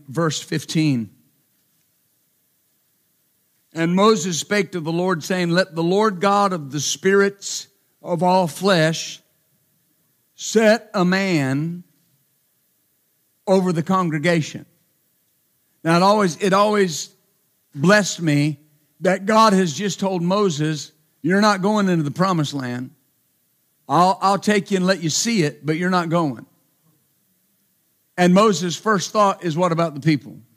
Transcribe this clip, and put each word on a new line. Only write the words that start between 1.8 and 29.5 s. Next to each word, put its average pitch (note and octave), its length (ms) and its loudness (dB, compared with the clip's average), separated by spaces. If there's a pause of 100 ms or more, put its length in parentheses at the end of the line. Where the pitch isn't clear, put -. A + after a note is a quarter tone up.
And E3 200 -2
Moses F#3+ 460 2
spake G3+ 320 -2
to F3+ 80 -8
the D#3+ 120 -6
Lord, F3 300 -2
saying, F3+ 300 -4
"Let F3+ 240 0
the E3 80 -4
Lord F#3+ 380 0
God G3+ 320 2
of D3 180 -10
the D3 80 -6
spirits G3 880 -2 (340)
of E3+ 220 -4
all F#3 240 2
flesh E3 760 0 (1120)
set A3 580 0
a F#3+ 100 0
man F3 800 -2 (1600)
over F#3+ 280 2
the D#3+ 100 -2
congregation." E3 840 -2 (1160)
Now, E3 140 2
it F3 60 4
always, G3 380 2
it F#3+ 120 0
always G3+ 560 0 (680)
blessed F3 460 2
me D3 380 0 (420)
that F#3+ 240 -2
God A3 280 6
has F#3 200 2
just F3+ 260 -6
told F#3+ 240 -2
Moses, D#3+ 680 -2 (280)
"You're F#3 200 2
not G#3 200 2
going G3+ 280 0
into E3+ 140 2
the C#3+ 80 -4
promised E3 420 -2
land. B2+ 380 -8 (1000)
I'll, F3+ 320 4
I'll G3 180 2
take G#3 320 -2
you G3 60 0
and F3+ 80 -2
let F#3 160 0
you E3 80 -2
see A3 340 -2
it, D3 220 -6
but D#3 120 -2
you're F3+ 120 -2
not F3 200 -2
going." D#3+ 360 -4 (1700)
And F3+ 160 4
Moses' F3+ 420 2
first G3+ 360 -2
thought G3+ 320 0
is, E3 120 -4